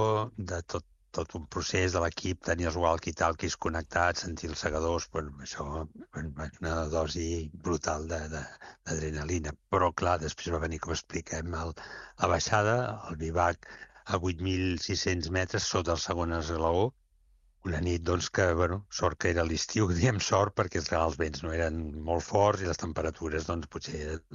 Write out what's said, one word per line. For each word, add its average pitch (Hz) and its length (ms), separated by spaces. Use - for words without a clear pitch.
de 90 260
tot, - 240
tot 82 220
un 80 100
procés 92 460
de 90 80
l'equip, 85 420
tenir 85 260
els 80 120
walkie-talkies 82 760
connectats, 85 680
sentir 82 260
els 76 140
segadors, 80 460
bueno, 73 280
això, 69 280
bueno, 76 520
una 82 200
dosi 80 400
brutal 80 540
de, 82 200
de, 78 140
d'adrenalina. 78 720
Però, 92 260
clar, 90 260
després 80 360
va 80 100
venir, 80 160
com 82 160
expliquem, 82 580
el, 82 200
la 90 180
baixada, 107 460
el 82 160
bivac 85 480
a 98 140
vuit 87 240
mil 92 380
sis-cents 90 520
metres 92 380
sota 87 240
el 82 80
segon 85 320
esglaó. 82 560
Una 82 180
nit, 87 180
doncs, 85 300
que, 101 220
bueno, 85 240
sort - 320
que 92 100
era 85 160
l'estiu, 80 480
<laughs> 85 60
diem 110 240
sort, 101 340
perquè, 90 240
clar, 80 220
els 82 160
vents 78 240
no 80 100
eren 80 280
molt 80 240
forts 101 380
i 92 60
les 82 120
temperatures, 80 640
doncs, 85 240
potser 78 460